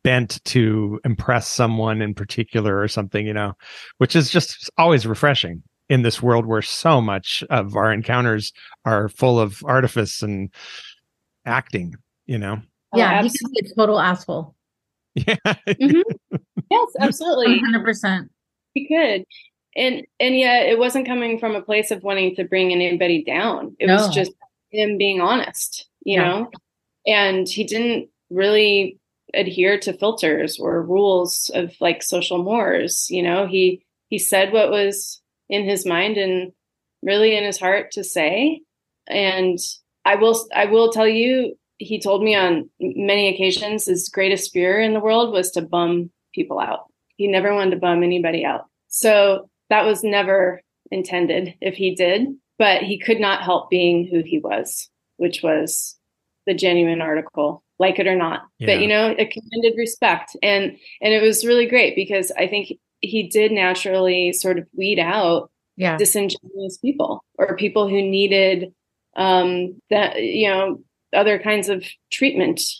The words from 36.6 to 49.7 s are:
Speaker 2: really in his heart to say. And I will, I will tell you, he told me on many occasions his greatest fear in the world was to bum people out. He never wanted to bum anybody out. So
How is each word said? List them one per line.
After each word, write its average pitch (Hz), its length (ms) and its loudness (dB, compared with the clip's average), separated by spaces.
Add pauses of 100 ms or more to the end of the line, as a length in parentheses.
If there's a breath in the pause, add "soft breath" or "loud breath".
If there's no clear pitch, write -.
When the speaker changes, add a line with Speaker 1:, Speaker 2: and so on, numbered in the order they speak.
Speaker 2:
really 214 340 2
in 208 60 -2
his 202 160 -4
heart 190 340 0
to 196 120 -8
say. 202 560 0 (480)
And 185 500 0 (460)
I 196 100 4
will, 226 400 2
I 208 120 2
will 226 260 4
tell 220 160 2
you, 240 480 0 (240)
he 208 200 -8
told 196 240 0
me 214 100 4
on 180 340 0 (120)
many 202 480 0
occasions 190 560 -2
his 175 240 -2
greatest 190 440 -2
fear 185 280 2
in 220 140 0
the 214 60 -2
world 220 320 2
was 180 200 -2
to 170 100 -4
bum 170 480 -2 (240)
people - 240 -4
out. - 280 -6 (300)
He 202 120 -2
never 196 260 2
wanted 190 160 0
to - 60 0
bum 175 260 0
anybody 170 420 0
out. 139 200 -4 (240)
So 202 600 2 (220)